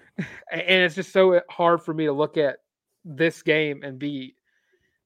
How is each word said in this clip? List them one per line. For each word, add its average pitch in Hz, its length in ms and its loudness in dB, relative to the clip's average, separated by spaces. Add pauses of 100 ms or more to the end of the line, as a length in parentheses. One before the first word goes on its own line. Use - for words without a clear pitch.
<laughs> - 160 -16
A-, 160 60 -6 (260)
and 180 320 2
it's 165 120 0
just 185 180 -10
so 185 260 6 (100)
hard 170 320 2
for 165 120 -8
me 156 120 -2
to 147 80 0
look 147 240 -2
at 143 200 0 (480)
this 160 360 -2
game 151 420 -2
and 135 140 -12
be 135 380 -10 (720)